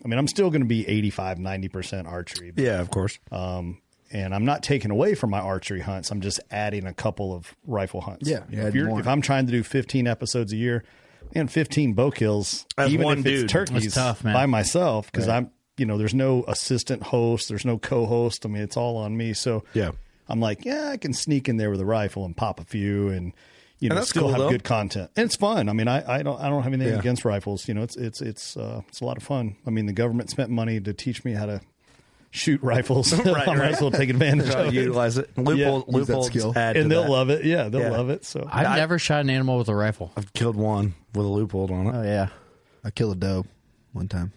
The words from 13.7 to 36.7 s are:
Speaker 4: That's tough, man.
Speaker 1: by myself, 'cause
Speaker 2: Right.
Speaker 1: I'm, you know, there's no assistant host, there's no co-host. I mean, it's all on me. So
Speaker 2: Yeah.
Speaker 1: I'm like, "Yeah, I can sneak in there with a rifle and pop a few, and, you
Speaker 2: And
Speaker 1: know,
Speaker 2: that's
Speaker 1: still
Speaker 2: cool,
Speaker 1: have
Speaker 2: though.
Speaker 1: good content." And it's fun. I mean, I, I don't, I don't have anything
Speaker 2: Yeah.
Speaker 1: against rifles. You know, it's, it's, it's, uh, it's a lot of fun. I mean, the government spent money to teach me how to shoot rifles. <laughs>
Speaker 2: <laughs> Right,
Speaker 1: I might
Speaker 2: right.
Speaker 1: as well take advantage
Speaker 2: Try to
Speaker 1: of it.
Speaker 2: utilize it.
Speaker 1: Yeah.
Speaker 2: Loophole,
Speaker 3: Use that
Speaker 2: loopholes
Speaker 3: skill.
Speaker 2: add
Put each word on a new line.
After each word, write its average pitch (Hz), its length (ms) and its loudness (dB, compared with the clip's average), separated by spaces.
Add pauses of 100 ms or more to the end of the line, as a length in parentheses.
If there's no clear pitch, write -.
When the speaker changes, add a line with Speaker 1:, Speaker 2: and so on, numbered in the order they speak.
Speaker 4:
That's 107 120 0
tough, 127 280 0
man. 107 100 2
Speaker 1:
by 131 120 4
myself, 120 640 2
'cause 98 160 -2
Speaker 2:
Right. 113 100 2
Speaker 1:
I'm, 127 140 -4 (260)
you 131 80 0
know, 107 120 0
there's 107 160 0
no 131 340 4
assistant - 560 -2
host, 117 460 2
there's 104 160 -4
no 117 120 2
co-host. 117 680 0
I 110 40 -4
mean, 107 120 -4
it's 104 160 -6
all 120 200 -2
on 107 200 -4
me. 113 160 -2
So 110 300 -2 (100)
Speaker 2:
Yeah. 98 180 0 (380)
Speaker 1:
I'm 113 120 -2
like, 107 240 -2
"Yeah, 294 240 -4
I 269 80 -6
can 139 160 -4
sneak 139 360 -2
in 113 80 0
there 107 140 0
with 98 100 -2
a 95 40 -2
rifle 104 400 -2
and 87 100 -8
pop 107 240 -4
a 82 60 -12
few, 101 440 -2
and, 90 240 -4 (460)
you - 80 0
Speaker 2:
And - 20 2
Speaker 1:
know, 160 60 2
Speaker 2:
that's 220 140 -2
Speaker 1:
still 165 140 2
Speaker 2:
cool, 139 80 2
Speaker 1:
have 123 80 2
Speaker 2:
though. 139 120 2
Speaker 1:
good 120 120 0
content." 101 540 -2
And 226 80 4
it's - 100 -2
fun. 202 320 2
I 104 60 0
mean, 113 160 2
I, 131 300 0
I 147 40 -4
don't, 139 180 -2
I 143 80 -2
don't 143 140 0
have 135 100 0
anything 127 200 2
Speaker 2:
Yeah. 104 60 2
Speaker 1:
against 120 260 0
rifles. 101 420 -2
You 113 60 0
know, 107 100 0
it's, - 140 -8
it's, 117 240 -6
it's, - 340 -10
uh, 113 320 -8
it's - 140 -14
a 123 40 -4
lot 123 120 -4
of - 60 -10
fun. 117 420 -4
I 123 40 -6
mean, 110 160 0
the 101 80 -2
government 117 360 0
spent 123 200 -2
money 113 300 0
to 98 140 -4
teach - 320 -6
me 120 80 -2
how 104 120 -2
to 104 160 -4 (720)
shoot 143 300 0
rifles. 127 520 2
<laughs> 165 60 4
Speaker 2:
<laughs> - 60 4
Right, 156 220 4
Speaker 1:
I 165 60 4
might - 40 4
Speaker 2:
right. 151 160 4
Speaker 1:
as - 80 0
well 143 100 4
take 131 180 2
advantage 139 420 4
Speaker 2:
Try 131 120 2
to 151 40 0
Speaker 1:
of 123 60 0
it. 127 40 2
Speaker 2:
utilize 123 400 2
it. 139 200 -2
Speaker 1:
Yeah. 127 60 0
Speaker 2:
Loophole, 143 120 4 (220)
Speaker 3:
Use 131 80 -4
that 123 80 -6
Speaker 2:
loopholes 123 340 2
Speaker 3:
skill. 117 300 0
Speaker 2:
add 113 180 2